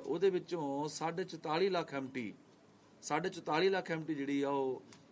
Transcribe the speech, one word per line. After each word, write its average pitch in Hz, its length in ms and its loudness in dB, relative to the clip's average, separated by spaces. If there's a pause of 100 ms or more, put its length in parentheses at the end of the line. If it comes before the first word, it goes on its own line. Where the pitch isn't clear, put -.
ਉਹਦੇ 170 240 4
ਵਿੱਚੋਂ 156 580 -2
ਸਾਢੇ 165 360 -2
ਚੁਤਾਲੀ 165 440 0
ਲੱਖ 165 260 0
ਐਮ 135 140 -4
ਟੀ, 110 260 -6 (680)
ਸਾਢੇ 170 260 0
ਚੁਤਾਲੀ 165 400 2
ਲੱਖ 185 220 2
ਐਮ 160 140 -2
ਟੀ 156 100 -2
ਜਿਹੜੀ 139 280 0
ਆ 139 80 2
ਉਹ 135 320 0 (300)